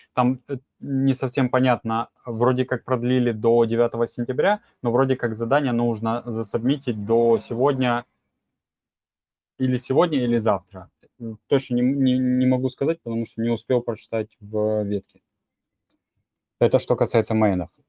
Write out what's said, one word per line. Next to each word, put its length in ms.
Там, 360
э, 80
не 340
совсем 360
понятно, 580
вроде 380
как 200
продлили 460
до 340
девятого 440
сентября, 520
но 80
вроде 240
как 220
задание 340
нужно 560
засабмитить 760
до 340
сегодня 640
или 200
сегодня, 400
или 200
завтра. 520
М, 260
точно 300
не, 60
не, 360
не 280
могу 240
сказать, 320
потому 220
что 160
не 100
успел 320
прочитать 580
в 420
ветке. 380
Это 220
что 160
касается 380
мейнов. 360